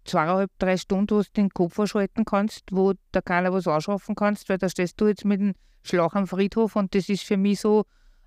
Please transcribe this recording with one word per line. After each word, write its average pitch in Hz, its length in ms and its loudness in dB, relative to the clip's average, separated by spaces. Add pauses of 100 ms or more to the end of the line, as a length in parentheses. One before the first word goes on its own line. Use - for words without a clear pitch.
zweieinhalb, 180 560 0
drei 185 160 2
Stunden, 196 400 0
wo 208 60 4
du - 160 -6
den 196 120 2
Kopf 170 300 -2
ausschalten 214 460 -2
kannst, 202 460 -2
wo 190 200 2 (220)
da 185 80 0
keiner 180 320 0
was 180 140 -2
anschaffen 190 480 -2
kannst, 208 340 -2
weil 190 80 0
da 185 100 -2
stehst 175 320 -4
du 214 80 4
jetzt 208 160 0
mit 202 160 2
dem 202 140 0 (300)
Schlauch 170 300 0
am 196 140 0
Friedhof 196 480 0
und 196 180 -2
das 190 140 0
ist 196 160 -2
für 208 140 -2
mich 196 240 2
so 214 240 4 (420)